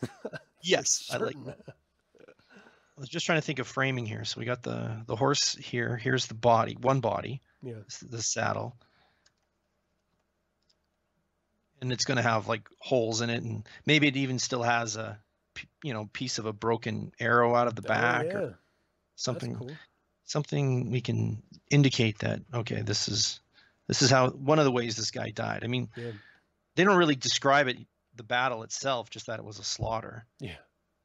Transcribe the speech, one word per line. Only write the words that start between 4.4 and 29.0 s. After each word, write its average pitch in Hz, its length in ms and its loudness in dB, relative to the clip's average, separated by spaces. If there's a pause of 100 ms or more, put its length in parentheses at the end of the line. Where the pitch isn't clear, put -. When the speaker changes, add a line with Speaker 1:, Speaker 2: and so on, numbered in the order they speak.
Speaker 2:
got 120 180 -4
the, 117 440 -6
the 123 100 -2
horse 139 380 2
here. 120 420 -4
Here's 127 300 0
the 113 80 -12
body, 113 440 4
one 131 220 2
body. 110 400 -2 (200)
Speaker 1:
Yeah. 117 240 -12
Speaker 2:
This - 160 -18
is 123 80 -18
the 117 120 -8
saddle. 110 560 -2 (3000)
And 127 100 -2
it's - 140 0
gonna 127 160 2
have, 113 260 2
like, 113 220 -4 (100)
holes 113 420 0
in 117 80 -2
it, 117 140 -2
and 107 240 -8 (180)
maybe 147 220 6
it 131 80 2
even 131 240 -2
still 120 240 -2
has 117 320 0
a 107 240 -10 (340)
p-, - 140 -14 (160)
you 139 100 -6
know, 107 200 -6
piece - 260 -6
of 107 60 -8
a 107 80 -4
broken 110 680 -2
arrow 120 360 4
out 120 120 4
of 120 80 -2
the 120 80 -8
Speaker 1:
Oh, - 60 -8
Speaker 2:
back 120 440 2
or - 60 -4
Speaker 1:
yeah. - 60 -
That's 104 120 -10 (600)
Speaker 2:
something, 120 400 -4
Speaker 1:
cool. 127 220 -12 (460)
Speaker 2:
something 135 680 0
we 123 100 0
can 110 420 -2 (260)
indicate 127 500 4
that, 110 200 -2 (140)
okay, 117 300 -4
this 107 260 -2
is, 104 320 -2 (460)
this - 140 2
is 131 80 6
how, 127 200 8
one 139 300 2
of 147 60 6
the 131 60 6
ways 120 240 0
this 110 160 -6
guy 110 200 -8
died. 107 340 -4
I - 20 -4
mean, 120 300 -4
Speaker 1:
Yeah. 117 140 -10 (640)
Speaker 2:
they 175 100 6
don't 202 120 8
really 156 180 6
describe 139 520 4
it, 123 100 -4 (380)
the 117 80 -16
battle 123 400 -2
itself, 120 460 -4